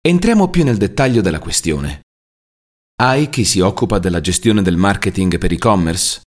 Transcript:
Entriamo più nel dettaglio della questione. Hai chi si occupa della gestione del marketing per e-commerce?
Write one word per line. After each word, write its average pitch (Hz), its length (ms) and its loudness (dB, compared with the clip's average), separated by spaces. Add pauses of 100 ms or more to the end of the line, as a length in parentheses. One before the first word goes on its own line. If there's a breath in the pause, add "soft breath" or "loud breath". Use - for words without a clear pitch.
Entriamo 185 480 2
più 180 140 0
nel 127 140 2
dettaglio 117 440 0
della 87 200 -2
questione. 71 640 -6 (1000)
Hai 135 280 0
chi 120 140 -2
si 95 140 -2
occupa 98 400 0
della 87 220 -2
gestione 101 420 0
del 87 140 0
marketing 92 640 0
per 87 120 0
e-commerce? 87 800 0